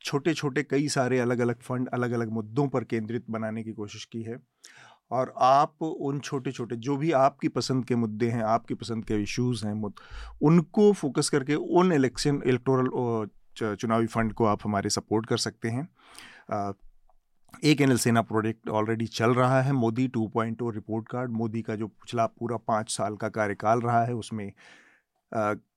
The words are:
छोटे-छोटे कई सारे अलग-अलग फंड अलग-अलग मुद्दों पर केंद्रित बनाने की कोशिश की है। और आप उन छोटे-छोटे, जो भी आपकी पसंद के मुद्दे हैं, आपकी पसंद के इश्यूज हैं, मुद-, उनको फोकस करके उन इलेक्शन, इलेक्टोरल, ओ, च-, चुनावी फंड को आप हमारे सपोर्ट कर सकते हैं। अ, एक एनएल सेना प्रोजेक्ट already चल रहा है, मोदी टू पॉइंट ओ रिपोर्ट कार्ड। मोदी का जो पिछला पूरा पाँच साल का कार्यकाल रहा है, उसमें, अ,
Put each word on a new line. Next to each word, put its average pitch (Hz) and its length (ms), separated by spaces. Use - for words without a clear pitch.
छोटे-छोटे 147 600
कई 139 260
सारे 127 300
अलग-अलग 120 420
फंड 127 280
अलग-अलग 120 400
मुद्दों 113 400
पर 123 160
केंद्रित 113 460
बनाने 110 320
की 110 100
कोशिश 104 320
की 113 180
है। 113 160
और 165 280
आप 139 440
उन 147 380
छोटे-छोटे, 127 560
जो 123 200
भी 160 160
आपकी 139 360
पसंद 127 360
के 123 100
मुद्दे 117 360
हैं, 117 120
आपकी 113 320
पसंद 113 300
के 107 180
इश्यूज 120 420
हैं, 104 100
मुद-, 107 240
उनको 175 500
फोकस 147 360
करके 143 260
उन 180 380
इलेक्शन, 143 540
इलेक्टोरल, 127 420
ओ, 117 380
च-, 107 200
चुनावी 113 300
फंड 110 260
को - 120
आप 104 200
हमारे 104 260
सपोर्ट 107 360
कर 120 100
सकते - 320
हैं। 127 200
अ, 101 220
एक 147 160
एनएल 135 180
सेना 117 240
प्रोजेक्ट 110 460
already 110 400
चल 117 260
रहा 127 280
है, 135 100
मोदी 123 360
टू 113 200
पॉइंट 113 340
ओ 120 80
रिपोर्ट 110 380
कार्ड। 123 220
मोदी 113 320
का 110 140
जो 110 100
पिछला 113 400
पूरा 117 300
पाँच 110 340
साल 104 260
का 110 120
कार्यकाल 107 520
रहा 120 240
है, 120 100
उसमें, 104 380
अ, 107 220